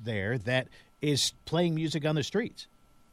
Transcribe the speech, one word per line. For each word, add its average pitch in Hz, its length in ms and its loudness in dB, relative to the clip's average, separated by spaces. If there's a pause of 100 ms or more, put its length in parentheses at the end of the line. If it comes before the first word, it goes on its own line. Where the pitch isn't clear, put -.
there 107 360 -2
that 123 300 0 (340)
is 147 300 2 (120)
playing 165 300 2
music 156 320 -2
on 156 80 4
the 147 80 2
streets? - 440 -4 (460)